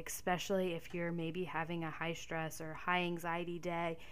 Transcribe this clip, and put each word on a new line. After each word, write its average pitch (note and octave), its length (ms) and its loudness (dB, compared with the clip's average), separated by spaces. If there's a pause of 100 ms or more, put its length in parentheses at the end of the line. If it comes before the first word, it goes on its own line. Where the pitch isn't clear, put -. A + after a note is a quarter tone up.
especially F#3 680 2
if E3 200 -6
you're E3+ 180 0
maybe E3+ 320 0
having E3 400 0
a D#3 80 -2
high E3 220 -2
stress D#3+ 480 -4
or D#3 120 -6
high F3+ 280 4
anxiety F3 580 0
day E3+ 380 0 (140)